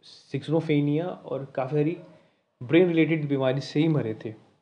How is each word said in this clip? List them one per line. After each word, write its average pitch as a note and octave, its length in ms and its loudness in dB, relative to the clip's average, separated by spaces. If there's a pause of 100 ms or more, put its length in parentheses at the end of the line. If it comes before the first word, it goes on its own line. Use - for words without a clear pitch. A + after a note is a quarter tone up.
schizophrenia D3 1000 -2
और - 500 -10
काफ़ी C3 220 -2
सारी D#3 200 0 (680)
ब्रेन E3 240 6
रिलेटेड D#3+ 420 2
बीमारी C3+ 320 0
से - 180 -2
ही D#3+ 80 4
मरे A2+ 380 0
थे। A2 80 -8 (280)